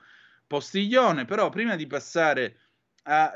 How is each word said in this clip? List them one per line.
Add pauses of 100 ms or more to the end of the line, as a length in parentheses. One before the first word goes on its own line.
(460)
Postiglione.
Però
prima
di
passare (520)
a